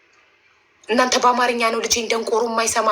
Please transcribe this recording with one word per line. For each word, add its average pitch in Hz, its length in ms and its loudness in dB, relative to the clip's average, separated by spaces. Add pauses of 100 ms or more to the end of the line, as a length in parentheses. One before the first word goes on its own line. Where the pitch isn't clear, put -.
(880)
እናንተ 254 300 2
በአማርኛ 247 500 2
ነው 226 120 -2
ልጄን 226 280 -2
ደንቆሮ 226 360 0
የማይሰማ 226 480 -2